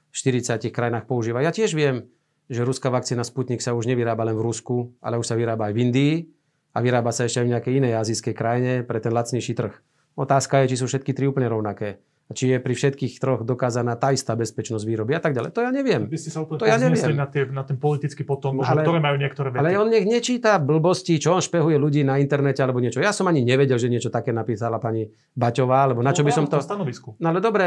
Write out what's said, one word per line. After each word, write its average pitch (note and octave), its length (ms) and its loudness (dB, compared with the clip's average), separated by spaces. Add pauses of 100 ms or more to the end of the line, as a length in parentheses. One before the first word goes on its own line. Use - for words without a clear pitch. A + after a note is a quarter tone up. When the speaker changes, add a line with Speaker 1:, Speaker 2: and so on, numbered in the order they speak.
(140)
Speaker 1:
v - 80 -18
štyridsiatich A#2+ 480 0
krajinách A#2 400 -2
používa. A#2 320 0
Ja E3 80 2
tiež F#3+ 240 0
viem, C#3 400 0 (320)
že A#2+ 160 -4
ruská B2+ 320 0
vakcína B2 320 -2
Sputnik B2 400 -4
sa A#2+ 80 -2
už A#2 160 -2
nevyrába A#2 320 0
len A2+ 160 0
v A2+ 80 0
Rusku, A#2+ 560 -4
ale A#2 160 -4
už A#2 80 -4
sa A#2 80 -4
vyrába A2+ 340 -2
aj G#2 60 -2
v A#2 80 0
Indii C#3 340 2 (560)
a - 80 -4
vyrába A#2+ 300 2
sa A#2+ 160 0
ešte A#2+ 160 -2
aj A#2+ 80 2
v - 80 0
nejakej B2+ 160 -2
inej C3 200 2 (120)
azijskej A2+ 320 -4
krajine B2 480 0
pre A2+ 160 -4
ten A#2 100 -2
lacnejší A#2+ 460 -2
trh. G#2+ 160 -4 (400)
Otázka C#3 480 2
je, C3 100 2
či B2 80 -2
sú C3 60 -2
všetky C3+ 320 -2
tri C#3 80 0
úplne C3+ 240 0
rovnaké. G#2+ 480 -4 (300)
A - 80 -14
či C3 160 2
je B2+ 80 2
pri B2+ 160 -2
všetkých C3+ 480 -2
troch A#2 240 0
dokázaná A#2+ 480 0
tá C3+ 160 0
istá B2+ 240 -2
bezpečnosť A2+ 480 -4
výroby A2+ 320 -2
a E3 80 -2
tak D#3+ 80 2
ďalej. B2 240 -4
To A#3 80 0
ja B3 80 -2
neviem. F#3+ 400 0
Speaker 2:
Vy D#3+ 80 -6
ste - 80 -14
sa D#3 160 -6
úplne D#3 160 -6
Speaker 1:
To A3 80 0
ja A3 80 0
Speaker 2:
povznesli D3+ 400 0
Speaker 1:
neviem. C#3+ 80 -2
Speaker 2:
na C#3 80 -4
tie, C#3+ 160 0
na C3+ 160 -8
ten C3 160 -6
politický D3 480 -4
potlak, C#3 240 -4
možno, C3 160 -2
Speaker 1:
Ale, D#3 160 2
Speaker 2:
ktoré E3 160 2
majú C#3+ 160 2
niektoré C#3 320 -2
vety. B2+ 160 -2
Speaker 1:
ale F#3 160 2
on G#3+ 80 2
nech A3+ 160 4
nečíta A#3 560 2
blbosti, D#3+ 640 2
čo F3 160 2
on - 0 -
špehuje D#3+ 400 2
ľudí D3 240 2
na C3+ 160 2
internete C#3+ 400 2
alebo B2+ 240 0
niečo. A#2+ 160 0
Ja G3+ 160 2
som F#3+ 160 2
ani B2+ 160 2
nevedel, C3 320 4
že B2 80 0
niečo A#2+ 240 -2
také A#2 240 -2
napísala A2+ 400 -2
pani A2 320 -4 (320)
Baťová, B2+ 560 4
lebo A#2+ 80 0
na C3+ 80 4
čo D3 160 2
by C#3+ 80 2
Speaker 2:
No, - 0 -
Speaker 1:
som D3+ 160 2
Speaker 2:
práve - 0 -
v - 0 -
tom D3+ 80 2
Speaker 1:
to C#3 80 -4
Speaker 2:
stanovisku. F3 480 -6
Speaker 1:
No E3+ 160 -6
ale F3+ 80 0
dobre, G#3 280 2